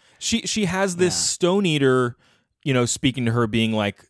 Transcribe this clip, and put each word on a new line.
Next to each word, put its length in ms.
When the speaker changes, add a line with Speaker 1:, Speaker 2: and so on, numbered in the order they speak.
Speaker 1:
she, 240
she 220
has 320
this 180
Speaker 2:
Yeah. 40
Speaker 1:
Stone 320
Eater, 500
you 100
know, 100
speaking 420
to 60
her, 140
being 260
like, 380